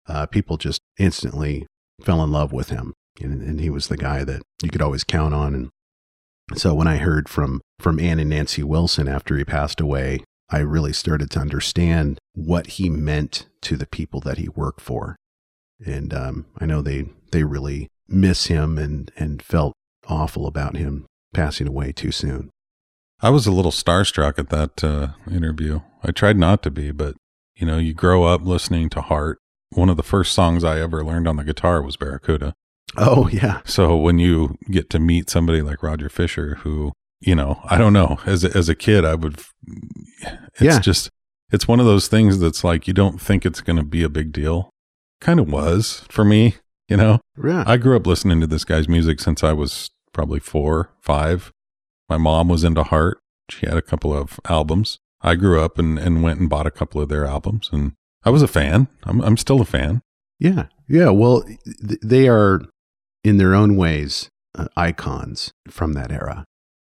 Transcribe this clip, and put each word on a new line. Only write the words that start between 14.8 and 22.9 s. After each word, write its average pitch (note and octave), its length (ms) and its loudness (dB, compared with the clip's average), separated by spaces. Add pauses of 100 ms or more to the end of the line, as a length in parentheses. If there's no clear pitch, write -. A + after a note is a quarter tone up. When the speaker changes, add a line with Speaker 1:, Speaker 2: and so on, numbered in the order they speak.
Speaker 1:
for. - 340 -10 (720)
And, C#2+ 260 -10
um, C2+ 340 -10 (120)
I D#2 80 -6
know D2+ 160 -2
they, C#2 280 -6 (200)
they D#2+ 140 0
really C#2+ 420 -8 (220)
miss F#2 380 2
him D#2 300 0
and, D2 400 -6
and D2 240 -6
felt - 340 -2 (340)
awful D#2 380 -4
about D2 300 -6
him C#2 300 -6 (260)
passing D2 360 -2
away C#2 240 -6
too - 180 -8
soon. C#2+ 400 -6 (680)